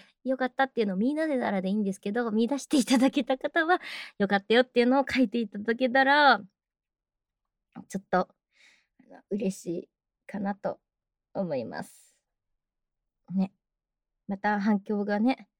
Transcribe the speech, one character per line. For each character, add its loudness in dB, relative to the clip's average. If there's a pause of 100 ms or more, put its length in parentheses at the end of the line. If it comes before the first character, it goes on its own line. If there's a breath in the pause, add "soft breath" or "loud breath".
(240 loud breath)
良 -2
か -2
っ -6
た 2
っ -6
て -2
い 2
う 0
の -2
を -4
見 0
出 -2
せ -2
た -2
ら -2
で -4
い -2
い -2
ん -2
で -2
す -10
け -8
ど、 -2
見 2
出 -2
し -12
て 2
い 4
た 4
だ 4
け -2
た -2
方 -2
は、 2 (380 loud breath)
良 2
か 0
っ -2
た 0
よ 6
っ 0
て 0
い 4
う 4
の 4
を -4
書 0
い 4
て -4
い -4
た -14
だ -4
け 0
た 2
ら、 6 (1500)
ち -10
ょ -6
っ -10
と 0 (1000 soft breath)
嬉 -4
し -20
い -8 (380)
か -10
な -6
と -8 (540)
思 -6
い -6
ま -10
す。 -20 (1160)
ね。 -2 (760)
ま -8
た -2
反 0
響 -4
が -2
ね、 -2 (120)